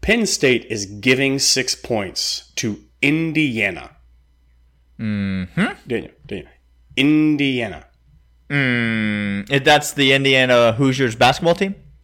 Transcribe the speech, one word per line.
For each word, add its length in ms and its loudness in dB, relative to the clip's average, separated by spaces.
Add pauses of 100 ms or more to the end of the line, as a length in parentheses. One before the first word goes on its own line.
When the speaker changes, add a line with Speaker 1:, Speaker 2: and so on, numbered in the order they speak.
Speaker 1:
Penn 260 2
State 440 2
is 160 -6
giving 520 0
six 360 0
points 800 -6
to 260 -6 (200)
Indiana. 920 -2 (1000)
Speaker 2:
Mm-hmm. 680 -4 (200)
Speaker 1:
Daniel, 260 -6 (140)
Daniel. 220 -12 (480)
Indiana. 880 0 (640)
Speaker 2:
Mm, 1000 -2
it, 140 0
that's 280 2
the 200 2
Indiana 600 4
Hoosiers 420 0
basketball 400 2
team? 200 -4 (300)